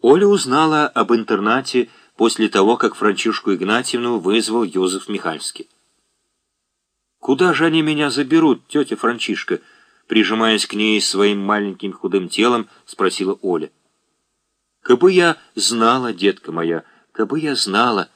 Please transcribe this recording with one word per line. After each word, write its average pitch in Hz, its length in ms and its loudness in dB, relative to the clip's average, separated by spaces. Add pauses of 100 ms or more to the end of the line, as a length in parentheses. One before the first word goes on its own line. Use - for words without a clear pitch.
Оля 160 260 6
узнала 151 600 2
об 110 240 -2
интернате 113 760 -2 (280)
после 110 320 0
того, 104 280 2
как 110 180 -2
Франчишку 104 600 -2
Игнатьевну 120 640 -2
вызвал 107 460 0
Йозеф 92 440 -4
Михальский. 87 600 -10 (1500)
"Куда 156 320 2
же 160 120 0
они 160 160 2
меня 151 280 0
заберут, 143 560 2
тетя 139 300 -2
Франчишка?" 107 640 -4 (480)
прижимаясь 110 580 2
к - 80 -14
ней 107 260 0
своим 101 400 0
маленьким 101 520 -4
худым 92 360 -2
телом, 117 400 0 (160)
спросила 95 560 -4
Оля. 82 300 -4 (1120)
"Кабы 156 300 4
я 175 260 2 (160)
знала, 117 580 0
детка 92 400 -2
моя, 82 320 -4 (280)
кабы 110 260 -4
я 151 160 -4
знала". 104 600 -2